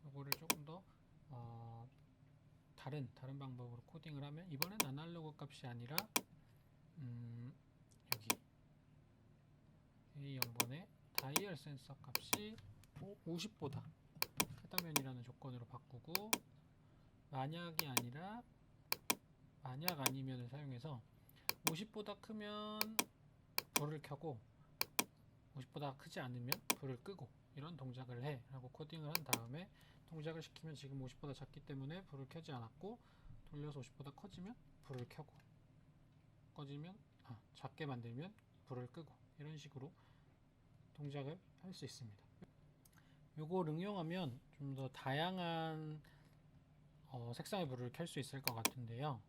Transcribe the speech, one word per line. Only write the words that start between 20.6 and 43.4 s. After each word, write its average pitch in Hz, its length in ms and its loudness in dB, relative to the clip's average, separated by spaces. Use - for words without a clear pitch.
오십보다 208 500 0
크면 214 580 0
불을 151 260 4
켜고 143 380 -2
오십보다 139 400 -2
크지 - 240 -4
않으면 123 300 0
불을 131 240 0
끄고 185 260 -4
이런 151 200 -4
동작을 123 480 -4
해 139 160 2
라고 127 180 -6
코딩을 156 380 -4
한 160 160 4
다음에 123 440 0
동작을 160 340 0
시키면 156 340 -6
지금 135 260 -4
오십보다 131 320 -4
작기 - 260 -8
때문에 143 460 -2
불을 139 220 -6
켜지 160 240 -6
않았고 139 460 -4
돌려서 147 300 -2
오십보다 139 320 -8
커지면 190 420 -6
불을 123 240 -2
켜고 - 260 -8
꺼지면, 147 420 -4
아, 117 120 -6
작게 - 300 -2
만들면 123 460 0
불을 123 260 0
끄고 156 200 -8
이런 151 200 -4
식으로 143 340 -6
동작을 143 440 0
할 185 120 -6
수 - 100 -4
있습니다. 110 380 -6
요걸 160 300 8